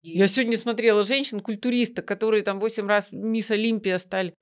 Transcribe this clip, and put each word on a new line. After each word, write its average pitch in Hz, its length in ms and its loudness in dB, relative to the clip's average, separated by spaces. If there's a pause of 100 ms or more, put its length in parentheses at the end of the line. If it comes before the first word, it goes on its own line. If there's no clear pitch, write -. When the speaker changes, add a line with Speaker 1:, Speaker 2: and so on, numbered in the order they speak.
Speaker 1:
Я 165 200 2
Speaker 2:
Есть. 196 120 2
Speaker 1:
сегодня 233 220 2
смотрела 220 460 2
женщин-культуристок, 233 1000 -2
которые 214 380 0
там 196 160 -2
восемь 214 280 -4
раз 208 240 2
мисс 220 400 -4
Олимпия 214 480 0
стали. 185 420 -6